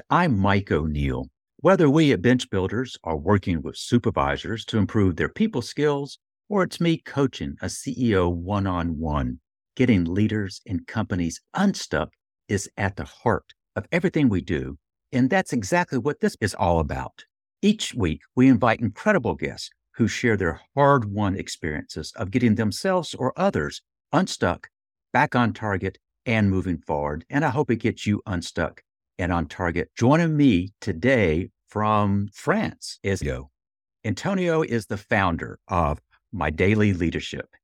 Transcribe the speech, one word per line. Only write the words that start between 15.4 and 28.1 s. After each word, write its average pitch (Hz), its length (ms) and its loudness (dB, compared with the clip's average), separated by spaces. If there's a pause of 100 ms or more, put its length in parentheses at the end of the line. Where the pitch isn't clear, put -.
exactly 143 420 -2
what 139 240 -4
this 208 220 -2
is 107 120 -2
all 87 260 2
about. 67 440 -6 (380)
Each 208 320 2
week, 85 260 -2 (160)
we 127 120 8
invite 117 320 4
incredible 113 540 0
guests - 360 -8 (240)
who 113 140 2
share 113 280 0
their 87 240 -2 (140)
hard-won 104 600 2
experiences - 800 -8
of 98 160 -6
getting 120 240 4
themselves 160 580 -2
or 127 200 -2
others 104 460 -2 (320)
unstuck, 139 560 0 (420)
back 135 240 2
on 117 200 2
target, 95 420 -4 (300)
and 110 240 2
moving 92 260 0
forward. 73 540 -4
And 143 120 0
I 156 60 2
hope 131 220 -2
it 113 60 2
gets 107 280 -4
you 104 220 0